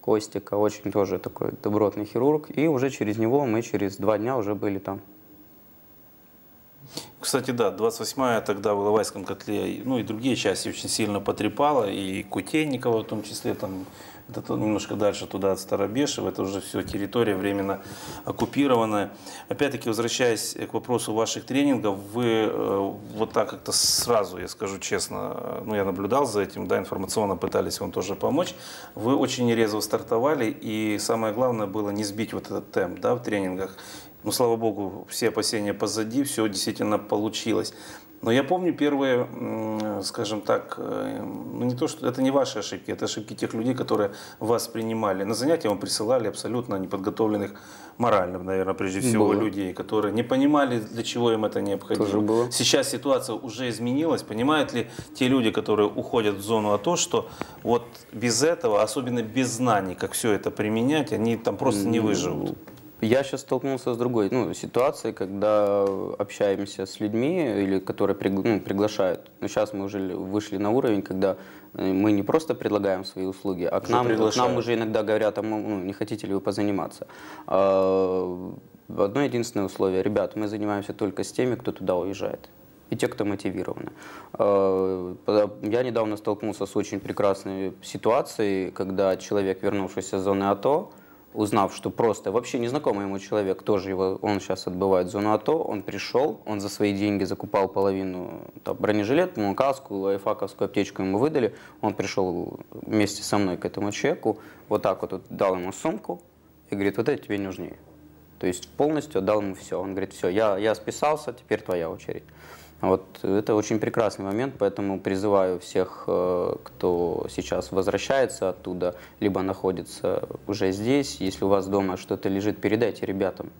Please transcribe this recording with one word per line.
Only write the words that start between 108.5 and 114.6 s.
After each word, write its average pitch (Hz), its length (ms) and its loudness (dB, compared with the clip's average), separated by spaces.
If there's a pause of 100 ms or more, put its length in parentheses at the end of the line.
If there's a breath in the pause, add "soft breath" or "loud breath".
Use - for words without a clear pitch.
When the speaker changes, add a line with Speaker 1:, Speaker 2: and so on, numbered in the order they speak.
Speaker 1:
полностью 147 500 0
отдал 104 220 2
ему 98 120 -4
всё. 92 260 -6
Он 95 120 -6
говорит: 95 220 -4
"Всё, - 160 0
я, 101 280 2
я 107 160 2
списался, 147 600 -2
теперь - 280 -2
твоя 85 280 -2
очередь". - 340 -10 (560 loud breath)
Вот 95 240 4 (200)
это 104 320 2
очень 107 240 2
прекрасный 110 460 0
момент, 117 340 -2
поэтому 98 400 0